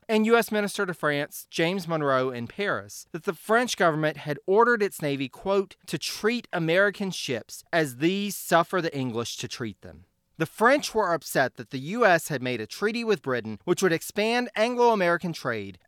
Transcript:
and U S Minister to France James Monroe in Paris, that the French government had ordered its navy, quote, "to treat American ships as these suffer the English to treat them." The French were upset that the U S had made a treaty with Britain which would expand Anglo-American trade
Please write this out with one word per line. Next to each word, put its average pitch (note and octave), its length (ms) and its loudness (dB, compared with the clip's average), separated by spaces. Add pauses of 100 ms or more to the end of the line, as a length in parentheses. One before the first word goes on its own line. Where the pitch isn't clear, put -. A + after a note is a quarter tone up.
and A3 160 2
U A#3 100 6
S A3+ 160 4
Minister G3+ 360 -2
to F3 80 -6
France D3 560 -2
James E3+ 360 0
Monroe C3+ 440 2
in A#2+ 160 -6
Paris, B2 640 -6
that E3 140 -12
the G3 80 -2
French A3+ 440 0
government D#3 400 2
had C#3+ 300 -6
ordered A3+ 340 4
its G3 180 -2
navy, C#3 300 -2
quote, G3 460 -2 (100)
"to D#3 140 -6
treat - 520 -4
American F#3 600 2
ships - 600 -8
as D3+ 260 0
these F#3+ 380 0
suffer E3+ 460 2
the D#3+ 160 -4
English A#2+ 400 -4
to B2 100 -8
treat A2 360 -10
them." F2 220 -20 (300)
The D#3+ 120 -2
French C4+ 480 2
were G3 180 2
upset C#3 440 0
that B2 120 -12
the C#3+ 80 -6
U G3+ 300 2
S E3+ 220 4
had C3+ 120 -4
made B2 180 -2
a G#2+ 60 -6
treaty A3+ 380 -4
with G#3+ 180 0
Britain A2 440 -4
which F3 180 0
would E3+ 100 4
expand A3+ 640 -2
Anglo-American G#3+ 760 2
trade G#2+ 460 -6 (100)